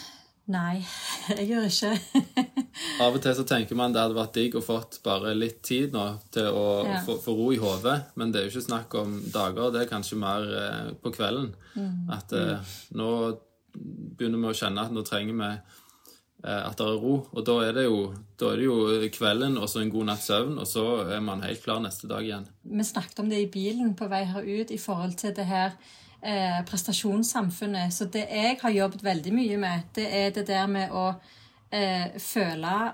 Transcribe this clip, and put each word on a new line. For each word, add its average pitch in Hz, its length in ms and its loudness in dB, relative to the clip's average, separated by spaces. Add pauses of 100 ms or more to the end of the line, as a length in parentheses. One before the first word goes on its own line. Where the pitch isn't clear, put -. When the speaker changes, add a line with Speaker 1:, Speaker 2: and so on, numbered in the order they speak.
(460)
Speaker 1:
nei, 180 340 -2 (260)
<laughs> - 220 -8
jeg 202 200 0
gjør 226 200 2
ikke. 208 240 2 (580)
<laughs> - 540 0
Speaker 2:
Av 123 120 6
og 135 60 2
til 131 160 4
så 131 100 0
tenker 113 300 2
man 123 160 2
det 113 80 4
hadde 113 160 2
vært 110 180 -2
digg 117 220 2
å 110 60 -2
fått - 380 -4
bare 104 320 0
litt 113 300 -2
tid 135 320 0
nå 101 100 0 (260)
til 107 200 2
å 104 120 2 (200)
Speaker 1:
Ja. 180 220 0
Speaker 2:
få, 113 160 0
få 117 140 0
ro 117 160 4
i 117 80 2
hodet, 110 400 2 (160)
men 113 160 -2
det 104 100 0
er 101 60 -2
jo 101 60 -8
ikke 123 140 -6
snakk 113 320 -4
om 104 140 -2 (180)
dager, 107 400 0
det 120 140 2
er 117 80 -6
kanskje 104 260 -4
mer, 101 240 0 (140)
eh, 110 320 -4 (100)
på 117 140 -4
kvelden. 113 400 -2 (220)
Speaker 1:
Mm. 180 340 -2
Speaker 2:
At, - 220 -6
eh, 104 260 0 (320)
nå 110 200 -2 (600)
begynner - 720 -4
vi 110 80 0
å 107 80 -2
kjenne 101 260 0
at 117 80 -4
nå 107 140 -2
trenger 107 320 -2
vi, 104 120 -2 (920)
eh, 101 240 -2
at 101 100 -6
det 110 100 0
er 110 120 2
ro, 123 160 2 (180)
og 110 140 -4
da 120 140 6
er 113 120 2
det 131 120 2
jo, 110 140 4 (380)
da 113 140 0
er 107 60 0
det 120 80 2
jo 110 500 4
kvelden, 120 420 2
og 104 120 -2
så 113 120 -2
en 107 100 2
god 110 160 0
natts 104 220 -2
søvn, 117 300 2
og 101 80 -6
så 110 180 0 (240)
er 104 120 -2
man 101 220 -2
helt 98 200 -6
klar 110 180 -2
neste 104 280 -6
dag 107 180 -4
igjen. 101 200 -6 (180)
Speaker 1:
Vi 208 200 0
snakket - 360 -6
om 208 100 0
det 214 100 2
i 202 100 2
bilen 214 440 0
på 202 160 -4
vei 196 140 0
her 190 180 -2
ut 214 280 -2
i 220 80 -6
forhold 175 380 -4
til 202 180 -4
det 196 120 -4
her, 190 300 0 (460)
eh, 185 420 0
prestasjonssamfunnet. 196 1300 0
Så 185 180 -2
det 214 180 -2
jeg 226 320 2
har 240 100 2
jobbet 196 320 2
veldig 185 300 0
mye 220 260 4
med, 175 240 0 (120)
det 220 180 -2
er 196 180 4
det 202 160 -2
der 196 200 4
med 196 240 0
å, 185 240 0 (580)
eh, 185 460 0
føle 175 560 0 (200)